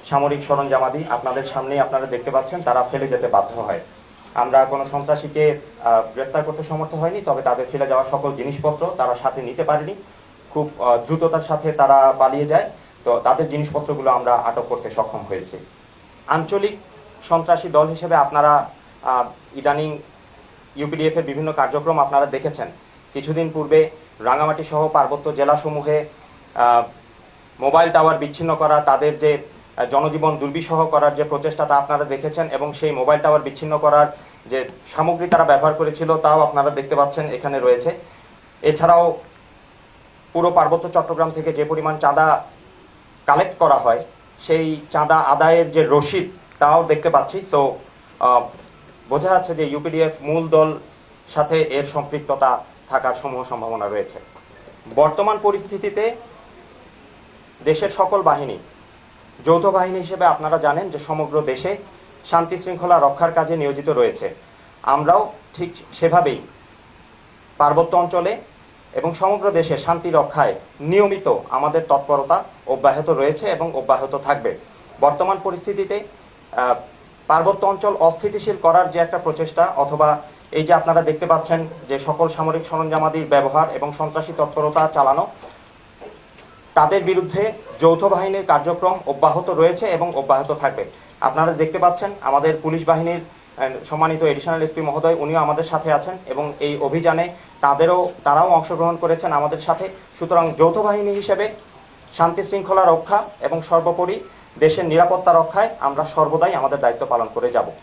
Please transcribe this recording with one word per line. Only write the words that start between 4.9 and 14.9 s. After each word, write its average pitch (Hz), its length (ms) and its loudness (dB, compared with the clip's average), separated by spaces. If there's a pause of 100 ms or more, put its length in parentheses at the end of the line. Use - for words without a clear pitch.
আহ, 113 180 4 (120)
গ্রেফতার 135 300 -4
করতে 151 200 -8
সমর্থ 156 300 -8
হয়নি, 170 280 -4
তবে 135 200 -4
তাদের 127 300 -2
ফেলে 135 160 -2
যাওয়া 131 160 2
সকল 135 320 -4
জিনিসপত্র 147 520 -4 (100)
তারা 123 180 0
সাথে 135 260 -4
নিতে 127 220 -6
পারেনি। 151 320 -2 (540)
খুব, 151 320 -6
আহ, 123 160 4
দ্রুততার 160 440 -2
সাথে 156 300 -4
তারা 135 460 6
পালিয়ে 135 280 2
যায়। 165 240 0 (340)
তো 120 160 2
তাদের 147 300 0
জিনিসপত্রগুলো 147 640 -2
আমরা 120 240 2
আটক 117 340 -2
করতে 117 200 -6
সক্ষম 110 300 -6